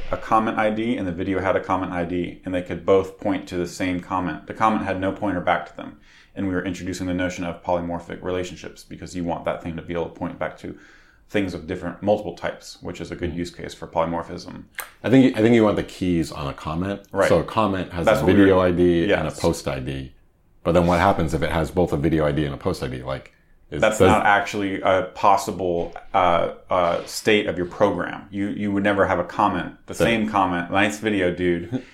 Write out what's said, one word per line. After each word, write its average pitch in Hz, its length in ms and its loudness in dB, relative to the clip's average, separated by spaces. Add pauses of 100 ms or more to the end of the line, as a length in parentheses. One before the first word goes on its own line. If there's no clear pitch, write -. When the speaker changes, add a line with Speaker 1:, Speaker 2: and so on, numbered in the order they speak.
(120)
Speaker 1:
a 107 60 0
comment 110 400 0
I 107 140 2
D 113 260 -2
and 98 100 -4
the 87 40 -2
video 92 280 -2
had 92 160 2
a 92 40 0
comment 92 320 -2
I 87 140 -2
D, 87 380 -6
and 92 100 -6
they 90 100 -2
could 85 220 -8
both 95 340 2
point 95 300 -4
to 90 80 -6
the 87 100 -2
same 90 320 -4
comment. 90 480 -4
The - 80 -10
comment 110 300 2
had 95 140 -2
no 95 120 0
pointer 92 300 -4
back 85 260 0
to - 100 -20
them. 82 220 -16 (360)
And 98 120 -4
we 95 60 -2
were 90 120 -2
introducing 90 420 -6
the 90 60 -2
notion 90 300 -4
of 85 200 -8
polymorphic 85 580 -4
relationships 90 640 -8
because - 320 -14
you 90 80 -6
want 82 220 -6
that - 180 -2
thing 82 120 -8
to 80 60 -10
be 85 120 -10
able 82 120 -2
to - 60 -10
point 85 260 -8
back 80 220 -6
to - 180 -12 (520)
things 95 240 -2
of 80 120 -12
different, 87 380 -8
multiple 101 320 0
types, - 460 -10
which 90 200 -10
is 82 80 -8
a 85 60 -8
good 87 160 -4
Speaker 2:
Mm. 85 60 -8
Speaker 1:
use 87 120 -4
case - 240 -14
for - 140 -14
polymorphism. 85 800 -4 (380)
Speaker 2:
I 104 60 -2
think, 135 260 8
I 110 60 2
think 117 140 6
you 110 80 6
want 104 120 4
the 82 80 0
keys 85 480 -2
on 73 160 -8
a 71 60 -4
comment. 90 480 -6 (100)
Speaker 1:
Right. 95 180 2
Speaker 2:
So 85 100 6
a 80 40 2
comment 98 500 -2
has 85 120 -4
Speaker 1:
That's 110 160 6
Speaker 2:
a - 40 0
Speaker 1:
what - 80 6
we 101 60 8
Speaker 2:
video 95 180 8
Speaker 1:
were 92 100 4
Speaker 2:
I 90 40 4
D 87 400 4
and 87 100 2
a - 40 -2
Speaker 1:
Yes. 73 140 -6
Speaker 2:
post - 280 0
I 67 120 -4
D. 67 340 -8 (500)
But 85 100 2
then 87 140 6
what 87 120 4
happens 85 340 2
if 76 80 -2
it 80 100 0
has 80 200 -2
both 87 220 0
a 76 40 0
video 76 280 2
I 73 60 2
D 73 140 0
and 69 80 -4
a 131 40 -10
post - 260 -4
I 67 40 -4
D? 123 140 -8
Like, 131 320 -10 (380)
is, - 100 -6
Speaker 1:
That's 107 160 4
Speaker 2:
does 92 100 8
Speaker 1:
not 104 200 6
actually 101 540 0
a 95 340 2
possible, 87 800 0 (180)
uh, 87 380 4 (180)
uh, 87 360 0
state 104 420 0
of 87 100 -4
your 87 80 -2
program. 87 640 -2
You, 101 200 -4
you 104 220 -4
would 98 120 0
never 98 240 4
have 90 100 2
a 87 60 0
comment, 92 500 0 (140)
the 95 80 -12
Speaker 2:
So - 80 0
Speaker 1:
same 110 260 2
comment, 90 420 0
"Nice 104 280 0
video, 98 340 0
dude," 87 480 -2 (120)